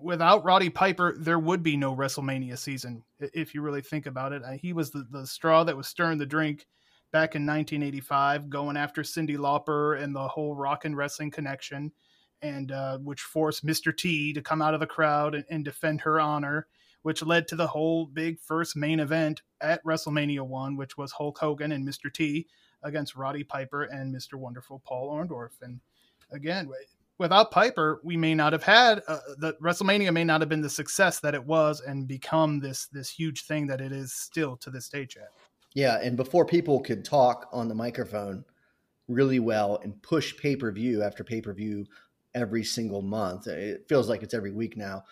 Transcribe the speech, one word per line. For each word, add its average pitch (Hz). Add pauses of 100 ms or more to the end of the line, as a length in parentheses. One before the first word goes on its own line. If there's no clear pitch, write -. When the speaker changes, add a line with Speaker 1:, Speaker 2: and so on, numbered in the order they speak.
Speaker 1:
without 175
Roddy 185
Piper, 180
there 170
would 165
be 151
no 135
WrestleMania 131
season, 123 (180)
i-, 143
if 160
you 147
really 143
think 151
about 135
it. 139
Uh, 131
he 175
was 160
the, 139
the 135
straw 160
that 165
was 139
stirring 165
the 143
drink 147 (440)
back 156
in 147
nineteen 151
eighty-five, 143
going 143
after 147
Cyndi 151
Lauper 147
and 143
the 135
whole 151
rock 139
and 151
wrestling 143
connection, 143 (500)
and, 139
uh, 135
which 139
forced 156
Mister 160
T 151
to 147
come 156
out 156
of 151
the 156
crowd 151
and, 143
and 156
defend 151
her 156
honor, 151 (340)
which 160
led 170
to 170
the 165
whole 160
big 160
first 165
main 151
event 156 (180)
at 156
WrestleMania 147
one, 135
which 135
was 135
Hulk 147
Hogan 151
and 135
Mister 139
T 156 (340)
against 147
Roddy 139
Piper 139
and 135
Mister 131
Wonderful 127
Paul 131
Orndorff. 151
And 123 (500)
again, 156
w-, 131 (340)
without 190
Piper, 165
we 170
may 160
not 151
have 156
had, 220
uh, - (180)
the 156
WrestleMania 190
may 165
not 160
have 147
been 156
the 147
success 170
that 147
it 127
was 151
and 139
become 147
this, 135
this 139
huge 156
thing 151
that 131
it 135
is 135
still 151
to -
this 127
day, 143
Chad. - (480)
Speaker 2:
Yeah, 131
and 123
before 156
people 147
could 110
talk 123
on 117
the 110
microphone 107 (640)
really 131
well 107
and 104
push -
pay-per-view 117
after 104
pay-per-view 104 (480)
every 113
single 104
month, 98
it 98
feels 127
like 107
it's 107
every 101
week 110
now, 98